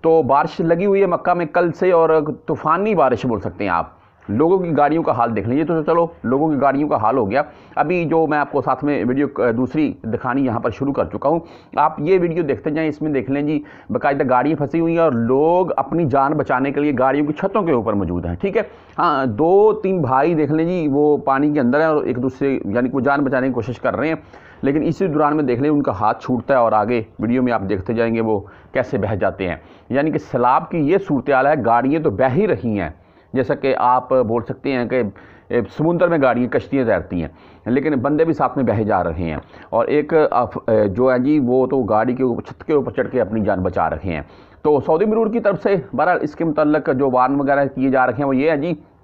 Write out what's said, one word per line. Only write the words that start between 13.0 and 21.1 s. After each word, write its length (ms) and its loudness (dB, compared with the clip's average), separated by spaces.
देख 160 -2
लें 160 -2
जी, 180 -2
बाकायदा 340 0
गाड़ियाँ 320 2
फंसी 220 -2
हुई 140 0
हैं 60 0
और 140 4
लोग 580 2
अपनी 340 -2
जान 280 2
बचाने 380 0
के 80 -2
लिए 140 0
गाड़ियों 320 2
की 80 -4
छतों 300 -2
के 80 0
ऊपर 220 0
मौजूद 320 -2
हैं। 100 -4
ठीक 220 -4
है, 120 -2
हाँ, 300 0
दो 460 4
तीन 280 -2
भाई 340 2
देख 160 0
लें 160 0
जी, 200 -2
वो 300 2